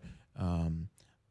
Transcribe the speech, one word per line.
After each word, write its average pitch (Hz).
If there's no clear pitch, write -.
um, 82